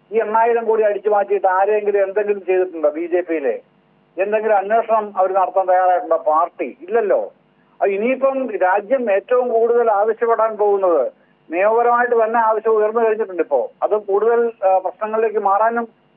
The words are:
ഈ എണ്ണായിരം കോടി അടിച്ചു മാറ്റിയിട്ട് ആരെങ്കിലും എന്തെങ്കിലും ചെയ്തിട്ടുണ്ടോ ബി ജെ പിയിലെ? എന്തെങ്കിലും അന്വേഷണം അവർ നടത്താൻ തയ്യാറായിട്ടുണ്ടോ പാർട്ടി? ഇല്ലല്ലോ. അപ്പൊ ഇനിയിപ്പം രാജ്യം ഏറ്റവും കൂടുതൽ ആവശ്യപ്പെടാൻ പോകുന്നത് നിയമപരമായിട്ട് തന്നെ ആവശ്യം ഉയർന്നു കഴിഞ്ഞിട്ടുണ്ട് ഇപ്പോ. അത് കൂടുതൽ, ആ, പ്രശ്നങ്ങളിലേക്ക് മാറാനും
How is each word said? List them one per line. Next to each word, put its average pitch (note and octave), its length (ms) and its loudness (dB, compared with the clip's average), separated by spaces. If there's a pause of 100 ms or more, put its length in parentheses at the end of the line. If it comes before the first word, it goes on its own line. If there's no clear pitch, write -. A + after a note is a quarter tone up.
(120)
ഈ G#3+ 60 -2
എണ്ണായിരം A3+ 460 0
കോടി A3 180 2
അടിച്ചു G#3 260 0
മാറ്റിയിട്ട് G3+ 380 0
ആരെങ്കിലും G3+ 560 0
എന്തെങ്കിലും G3 440 -2
ചെയ്തിട്ടുണ്ടോ F3+ 420 0
ബി D#3+ 180 -6
ജെ F3 140 -2
പിയിലെ? D3+ 400 -4 (600)
എന്തെങ്കിലും G#3+ 340 0
അന്വേഷണം G#3 640 0
അവർ F#3 140 2
നടത്താൻ F#3 360 0
തയ്യാറായിട്ടുണ്ടോ F3+ 480 2
പാർട്ടി? D#3 640 -2
ഇല്ലല്ലോ. F#3 420 -2 (500)
അപ്പൊ - 140 -2
ഇനിയിപ്പം B3+ 680 -2
രാജ്യം G3+ 560 0
ഏറ്റവും B3 360 0
കൂടുതൽ A3+ 420 2
ആവശ്യപ്പെടാൻ A3 680 0
പോകുന്നത് F#3+ 560 0 (380)
നിയമപരമായിട്ട് A#3 720 2
തന്നെ A3+ 160 0
ആവശ്യം A3 320 2
ഉയർന്നു G#3+ 280 2
കഴിഞ്ഞിട്ടുണ്ട് G#3+ 420 0
ഇപ്പോ. B2 280 -2 (120)
അത് E3+ 140 0
കൂടുതൽ, A3 560 0 (140)
ആ, F#3+ 120 4
പ്രശ്നങ്ങളിലേക്ക് G#3+ 600 -2
മാറാനും A3 500 0 (280)